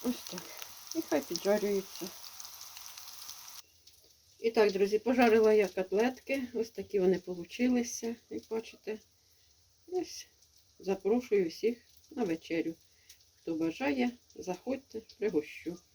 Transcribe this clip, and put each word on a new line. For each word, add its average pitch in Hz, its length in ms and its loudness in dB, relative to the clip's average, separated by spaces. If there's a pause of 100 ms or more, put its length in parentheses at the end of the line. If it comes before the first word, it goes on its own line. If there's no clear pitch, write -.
Ось 247 280 -4
так. 180 100 -8 (540)
І 330 140 -2
хай 156 120 2
піджарюється. 196 840 -2 (2250)
І 226 120 0
так, 214 200 6
друзі, 196 280 2
пожарила 226 540 6
я 214 140 6
котлетки. 240 880 -2
Ось 226 160 -2
такі 196 300 -4
вони 180 200 6
получилися, 233 960 -2 (140)
як 220 200 -8
бачите. 220 500 -8 (880)
Ось 359 400 -6 (520)
запрошую 196 680 2
всіх 233 280 -2 (340)
на 247 120 -2
вечерю. 165 520 -2 (680)
Хто 165 120 -4
бажає, 247 560 0 (240)
заходьте, 220 680 -6 (160)
пригощу. - 600 -2 (180)